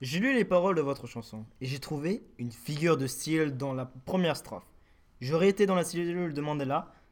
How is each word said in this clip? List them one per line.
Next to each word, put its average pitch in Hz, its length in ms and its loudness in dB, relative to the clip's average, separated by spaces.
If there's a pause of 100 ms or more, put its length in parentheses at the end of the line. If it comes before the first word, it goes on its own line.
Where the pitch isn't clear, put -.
j'ai 135 200 -2
lu 262 120 4
les 240 120 4
paroles 180 320 4
de 156 40 4
votre 139 260 -2
chanson 110 380 -12 (160)
et 131 60 -6
j'ai 135 140 -4
trouvé 160 420 -4 (160)
une 120 140 -6
figure 151 440 2
de 135 100 0
style 151 500 0
dans 135 180 -4
la 131 100 -4
première 156 520 -2
strophe. - 300 -12 (540)
J'aurais 160 280 2
été 202 180 6
dans 190 80 2
la 175 100 2
cellule 170 480 -2
de 143 80 -4
Mandela 147 520 -2 (200)